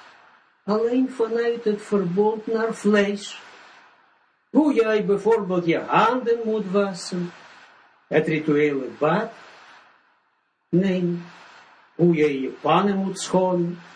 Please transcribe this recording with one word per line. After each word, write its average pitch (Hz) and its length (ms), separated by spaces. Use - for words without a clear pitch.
alleen 233 460
vanuit 233 520
het 208 180
verbond 208 680
naar 226 260
vlees. 202 680
Hoe 285 240
jij 214 320
bijvoorbeeld 190 600
je 165 140
handen 233 640
moet 214 280
wassen, 185 600
het 151 200
rituele 147 600
bad 170 320
nemen, 175 560
hoe 170 200
jij 147 240
je 131 100
pannen 190 460
moet 190 240
schoon 180 580